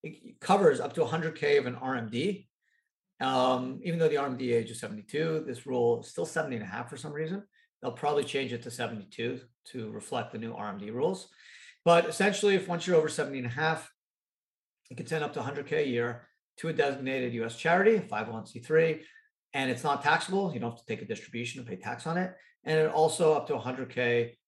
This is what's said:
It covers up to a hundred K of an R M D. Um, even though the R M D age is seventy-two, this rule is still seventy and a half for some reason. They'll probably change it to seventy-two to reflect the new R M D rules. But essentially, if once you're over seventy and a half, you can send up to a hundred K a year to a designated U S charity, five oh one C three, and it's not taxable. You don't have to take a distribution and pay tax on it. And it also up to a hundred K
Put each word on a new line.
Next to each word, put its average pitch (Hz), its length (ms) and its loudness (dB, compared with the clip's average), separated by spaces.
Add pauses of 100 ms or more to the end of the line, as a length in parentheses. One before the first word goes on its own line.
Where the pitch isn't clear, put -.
It - 360 -16
covers 185 400 6
up - 140 -4
to 165 100 0
a - 40 2
hundred 160 280 -2
K 147 220 4
of 127 80 2
an 123 100 -4
R 131 200 -4
M 113 140 -4
D. 160 380 -2 (720)
Um, 127 640 2
even 170 160 -2
though 160 80 6
the 147 100 4
R 139 100 0
M 127 100 -4
D 123 160 0
age 113 180 2
is - 80 -10
seventy-two, 143 640 -4
this 120 200 -10
rule 120 360 2
is - 60 -16
still 170 180 -6
seventy 156 300 -4
and 107 80 -6
a 92 40 -12
half 117 220 -10
for 139 80 -12
some 151 160 -10
reason. 160 300 -6 (380)
They'll 127 100 -4
probably 147 340 0
change 135 260 -4
it 117 120 -8
to 117 80 -12
seventy-two 117 680 -6 (320)
to 110 200 -8
reflect 113 420 -6
the 117 40 -10
new 113 160 -8
R 104 160 -8
M 98 80 -10
D 104 120 -10
rules. 156 400 -2 (560)
But 170 200 8
essentially, 196 500 2
if 185 120 0
once 170 180 -4
you're 180 120 6
over 156 120 4
seventy 139 280 -4
and 123 100 -4
a 120 40 -4
half, 156 380 0 (1000)
you 123 60 -14
can 123 100 -10
send 156 180 -2
up - 100 -6
to 139 80 -6
a - 20 -4
hundred 139 240 -6
K 156 160 0
a 139 40 0
year 120 400 -2 (300)
to 165 120 -6
a 160 40 -4
designated 131 600 0
U 117 120 -2
S 117 120 -8
charity, 196 420 6
five 107 300 -4
oh 113 40 -8
one 110 120 -10
C - 140 -16
three, 160 440 2 (500)
and 135 160 0
it's 123 140 -4
not 143 180 0
taxable. 165 520 2
You 117 80 -4
don't 117 100 -2
have - 80 -16
to - 60 -20
take 110 160 -6
a 98 40 -10
distribution 120 540 -8
and 117 80 -14
pay 95 80 -8
tax 120 320 -8
on 170 100 0
it. 185 160 -2 (300)
And 156 160 2
it 156 100 6
also 156 440 6
up - 140 0
to 147 80 0
a 117 40 -4
hundred 127 300 -6
K 120 480 0 (100)